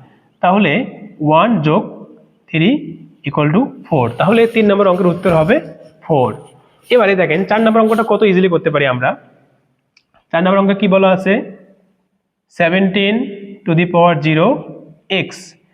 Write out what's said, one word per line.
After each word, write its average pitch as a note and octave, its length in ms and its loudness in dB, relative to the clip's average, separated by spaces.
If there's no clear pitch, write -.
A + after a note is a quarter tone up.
তাহলে F#3 300 2
ওয়ান E3 240 4
যোগ E3+ 160 2
থ্রি E3 220 0
equal D3 260 0
to G#3 60 2
ফোর। B2+ 200 0
তাহলে G#3 200 2
তিন A3+ 160 2
নম্বর G3 200 2
অঙ্কের F3+ 240 0
উত্তর F3 260 -2
হবে F3+ 160 2
ফোর। B2+ 260 0
এবারে G#3 300 4
দেখেন D#3+ 280 0
চার G#3 160 0
নম্বর A3 180 2
অঙ্কটা A3 280 0
কত G#3+ 100 0
ইজিলি F#3 240 2
করতে D#3+ 200 -2
পারি C#3+ 180 0
আমরা। B2 180 -2
চার E3 140 -2
নম্বর G3 180 2
অঙ্কে G3 180 0
কি G#3+ 140 0
বলা F#3+ 220 4
আছে? F#3 160 -2
seventeen F#3+ 580 0
to F3+ 140 -2
the F3 160 2
power F3 200 4
zero D#3+ 200 2
x। - 20 -12